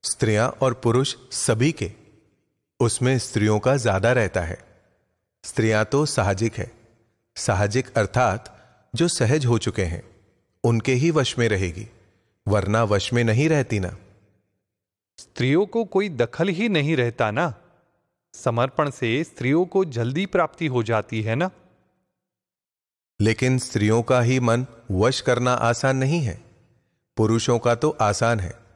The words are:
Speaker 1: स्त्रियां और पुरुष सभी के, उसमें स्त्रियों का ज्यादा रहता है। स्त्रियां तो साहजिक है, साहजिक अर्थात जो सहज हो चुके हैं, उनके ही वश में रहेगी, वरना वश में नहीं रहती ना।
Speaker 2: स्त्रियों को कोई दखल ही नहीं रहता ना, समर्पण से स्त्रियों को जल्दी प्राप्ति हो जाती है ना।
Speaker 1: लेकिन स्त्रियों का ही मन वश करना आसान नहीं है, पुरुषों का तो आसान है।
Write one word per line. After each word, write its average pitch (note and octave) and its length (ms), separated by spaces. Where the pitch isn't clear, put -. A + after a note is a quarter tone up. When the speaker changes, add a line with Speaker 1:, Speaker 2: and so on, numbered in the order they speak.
Speaker 1:
स्त्रियां A2 440
और C3 260
पुरुष A#2+ 420
सभी B2 400
के, G2+ 200
उसमें B2 380
स्त्रियों G#2+ 400
का B2+ 180
ज्यादा A2+ 360
रहता G#2 280
है। E2+ 240
स्त्रियां A2 400
तो C#3+ 220
साहजिक G#2 480
है, - 180
साहजिक G#2 640
अर्थात A2 680
जो E3+ 140
सहज C#3 380
हो A#2+ 120
चुके G#2 260
हैं, E2+ 180
उनके A#2 280
ही C#3 180
वश C#3+ 280
में A#2 100
रहेगी, F#2 400
वरना G#2 360
वश G2+ 280
में A#2 120
नहीं A#2+ 240
रहती B2+ 320
ना। F2+ 160
Speaker 2:
स्त्रियों D3 480
को A3+ 180
कोई G3 240
दखल C#3+ 400
ही G3 200
नहीं D#3 280
रहता A#2+ 340
ना, C3+ 240
समर्पण C3 560
से B2+ 340
स्त्रियों C#3+ 400
को F#3+ 200
जल्दी C3+ 420
प्राप्ति E3+ 400
हो B2+ 160
जाती A2 400
है A2 120
ना। F3 160
Speaker 1:
लेकिन B2+ 380
स्त्रियों A2 440
का B2 180
ही B2+ 200
मन A#2+ 260
वश - 300
करना B2 320
आसान A#2+ 440
नहीं C#3 240
है, A2 220
पुरुषों A2+ 420
का A#2+ 160
तो D3+ 260
आसान A2 400
है। F2+ 180